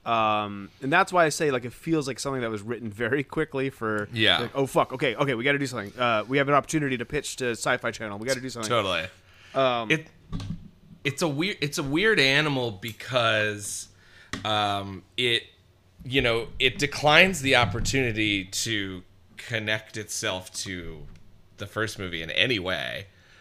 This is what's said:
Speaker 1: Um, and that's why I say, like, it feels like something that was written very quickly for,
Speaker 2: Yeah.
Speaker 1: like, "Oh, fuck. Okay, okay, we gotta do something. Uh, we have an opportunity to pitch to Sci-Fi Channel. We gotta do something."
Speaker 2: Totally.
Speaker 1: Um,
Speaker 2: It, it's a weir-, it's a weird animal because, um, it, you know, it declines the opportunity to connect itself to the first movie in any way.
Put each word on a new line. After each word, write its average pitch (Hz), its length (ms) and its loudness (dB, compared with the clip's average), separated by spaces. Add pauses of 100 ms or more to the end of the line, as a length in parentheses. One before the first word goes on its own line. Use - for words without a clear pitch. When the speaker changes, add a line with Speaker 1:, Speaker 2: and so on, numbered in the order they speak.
Speaker 1:
Um, 107 640 0 (120)
and 135 100 0
that's 185 200 4
why 175 120 6
I 156 40 6
say, 151 240 2
like, 123 120 0
it 120 80 -8
feels 156 360 0
like 123 100 -6
something 135 240 -4
that 113 80 -2
was 104 120 -4
written 110 280 -6
very 117 320 0
quickly 135 480 -2
for, 107 420 -4
Speaker 2:
Yeah. 104 280 6
Speaker 1:
like, 117 140 -4
"Oh, 139 120 2
fuck. 139 260 0
Okay, 127 220 0
okay, 139 200 0
we 117 100 -4
gotta 143 140 2
do 139 80 -2
something. 107 340 -6
Uh, 113 260 2
we 131 120 0
have 139 100 2
an 143 60 4
opportunity 139 440 2
to 117 60 -4
pitch - 320 -6
to 123 140 -2
Sci-Fi 120 420 -2
Channel. 104 260 -8
We 110 80 -8
gotta 131 140 0
do 131 100 -8
something." 117 180 -6
Speaker 2:
Totally. 98 360 2 (500)
Speaker 1:
Um, 123 380 2
Speaker 2:
It, 156 160 -2 (960)
it's 143 180 -2
a 175 60 2
weir-, 165 320 -2
it's 147 180 -4
a 165 60 -4
weird 180 340 2
animal 135 540 2
because, 107 1160 -2 (560)
um, 101 600 0 (120)
it, 120 280 2 (600)
you 131 160 2
know, 117 280 2 (100)
it 127 220 2
declines 151 640 4
the 135 120 4
opportunity 110 880 2
to 95 600 -4 (320)
connect 107 600 -6
itself 104 560 -6
to 85 540 -8 (520)
the 101 80 -10
first 110 340 -4
movie 85 220 -6
in 80 100 -8
any 113 260 2
way. 85 480 -4 (340)